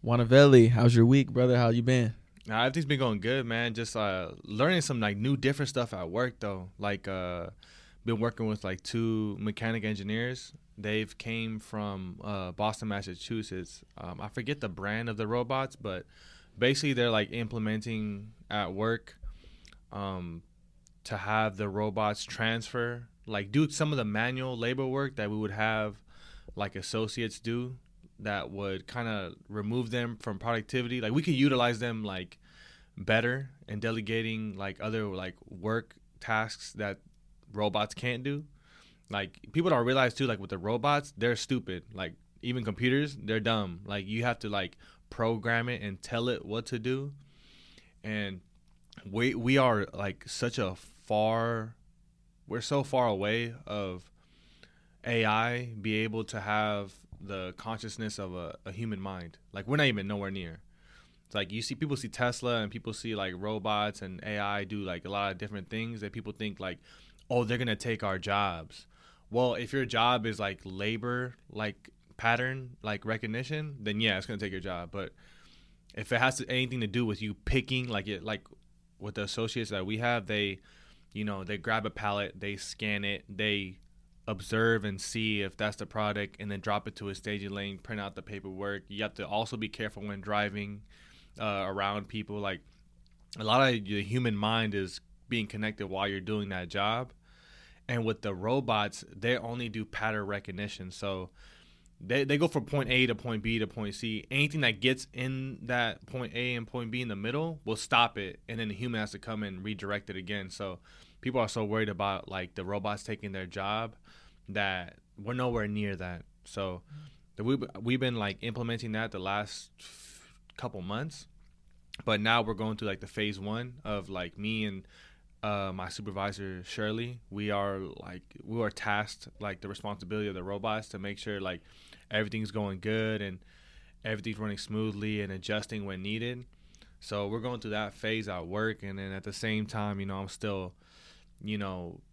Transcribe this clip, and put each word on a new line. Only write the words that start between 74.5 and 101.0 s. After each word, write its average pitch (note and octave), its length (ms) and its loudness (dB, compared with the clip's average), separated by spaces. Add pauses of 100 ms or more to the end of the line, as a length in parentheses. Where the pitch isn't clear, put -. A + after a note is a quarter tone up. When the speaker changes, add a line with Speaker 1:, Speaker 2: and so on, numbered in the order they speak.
Speaker 2:
your F#2+ 80 -6
job. F2 300 -6
But F#2+ 200 -6 (840)
if A2 180 -4
it A#2 60 4
has C3 180 4
to, B2 120 -6
anything B2+ 300 0
to A2 80 0
do A#2+ 180 2
with G#2+ 160 0
you G#2 120 -2
picking, B2+ 560 0
like, G2+ 180 -2
it, G2+ 160 -4
like, G#2 240 -6 (520)
with G2+ 160 -8
the G#2 80 -2
associates A2+ 480 -2
that F#2+ 140 -2
we G#2+ 120 -2
have, A#2 300 0
they, G#2 340 0 (520)
you G#2 100 -4
know, G2+ 200 -4
they G2+ 140 -6
grab A2 280 0
a A2 40 0
pallet, G2+ 500 -4
they G2+ 180 -6
scan G#2 460 -4
it, G2+ 240 -4
they G2+ 520 -2 (480)
observe A2 560 2
and G2 180 -4
see G#2+ 400 0
if F#2+ 160 -4
that's G#2+ 200 -2
the G#2+ 80 -8
product, G#2 540 -2
and G2+ 120 -6
then G2 80 -4
drop G#2 280 -2
it G#2+ 80 -10
to G2+ 140 -6
a F#2+ 60 -6
staging G2+ 340 -6
lane, G2 300 -6
print G#2+ 200 -8
out G2 160 -6
the F#2+ 60 -12
paperwork. G2 640 -6
You G2+ 160 -6
have G2+ 120 -4
to F2+ 120 -6
also G#2+ 300 -2
be G#2+ 120 -4
careful G#2 340 -6
when G2+ 180 -6
driving, G#2 600 -2 (580)
uh, G2+ 260 0
around G2 420 0
people. G#2 320 -6
Like, G2 220 -4 (800)
a G#2+ 40 -4
lot B2 240 6
of A#2 180 2
the G2+ 180 0
human A2+ 320 2
mind G#2+ 400 2
is F#2+ 240 -4 (280)
being A2+ 200 0
connected G#2+ 400 -4
while F#2+ 200 0
you're G2 120 -2
doing G2+ 300 -2
that F2+ 180 -4
job. A2 460 0 (720)
And A#2+ 180 0
with A2 160 0
the G2+ 140 -2
robots, G#2+ 680 0 (120)
they A#2 220 2
only A#2 320 -4
do G#2+ 160 -4
pattern G#2+ 420 -2
recognition. G2 640 -6
So F#2 400 -6 (680)